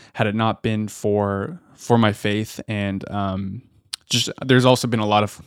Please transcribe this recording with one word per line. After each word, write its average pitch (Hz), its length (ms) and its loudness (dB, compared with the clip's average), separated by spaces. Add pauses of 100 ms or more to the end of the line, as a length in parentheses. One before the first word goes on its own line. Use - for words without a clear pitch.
(140)
had 110 140 0
it 104 80 -2
not 113 280 0
been 107 240 -2
for, 104 760 -2 (140)
for - 220 2
my 110 160 6
faith. 107 540 -4
And, 101 420 -6
um, 98 520 -6 (480)
just, 120 200 -2 (160)
there's 127 200 6
also 127 220 4
been 117 140 -2
a 107 40 -2
lot 104 180 2
of - 240 -8